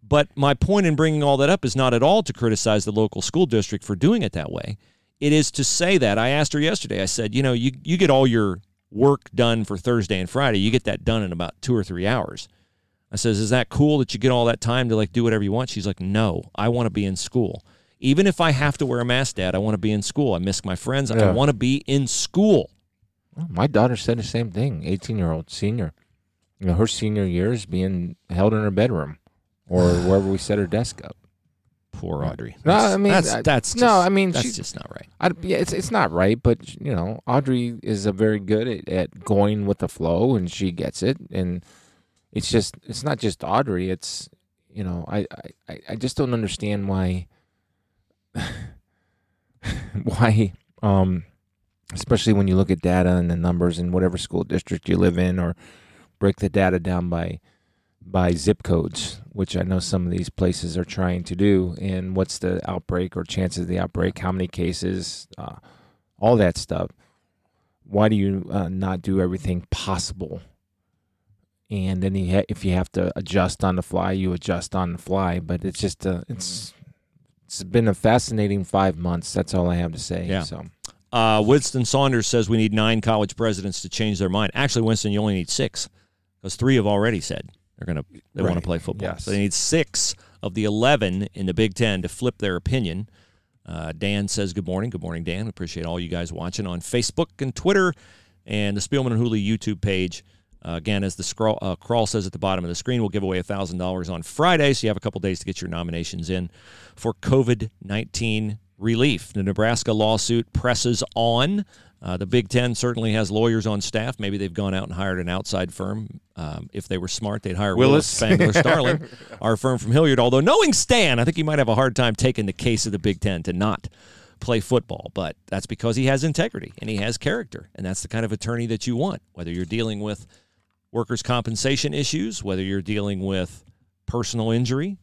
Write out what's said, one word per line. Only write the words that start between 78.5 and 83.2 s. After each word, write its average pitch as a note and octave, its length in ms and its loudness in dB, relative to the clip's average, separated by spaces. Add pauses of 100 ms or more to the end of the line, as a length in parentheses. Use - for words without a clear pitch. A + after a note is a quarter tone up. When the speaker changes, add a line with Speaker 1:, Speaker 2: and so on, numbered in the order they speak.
Speaker 2:
five F#2+ 340 2
months. F2 340 -4
That's F2+ 220 -2
all F2 160 2
I F2 60 0
have F2 160 -2
to E2 60 -12
say. F2 280 -6
Speaker 1:
Yeah. F#2+ 160 -2
Speaker 2:
So. D#2 220 -10 (480)
Speaker 1:
Uh, A2 340 4
Winston C3 380 4
Saunders C3 420 2
says A2+ 220 2
we A#2 80 4
need A2 160 4
nine A2 280 2
college G#2+ 360 0